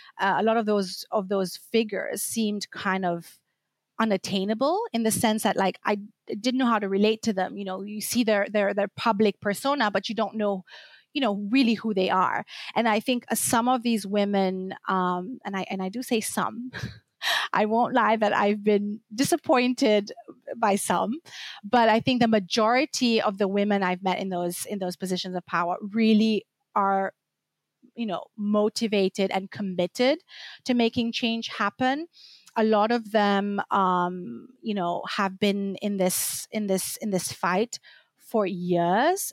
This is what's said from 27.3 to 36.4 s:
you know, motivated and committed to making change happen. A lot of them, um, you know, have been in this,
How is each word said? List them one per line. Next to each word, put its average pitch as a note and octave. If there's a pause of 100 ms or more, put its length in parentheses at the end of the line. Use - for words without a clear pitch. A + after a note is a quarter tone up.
you A#3
know, F#3 (120)
motivated G#3
and F#3+
committed G3+ (480)
to B3+
making A#3
change A3+
happen. C4 (500)
A A3+ (120)
lot G#3
of A3+
them, G3+ (100)
um, F3+ (120)
you A3
know, F3 (140)
have F#3+
been G3
in G3+
this, -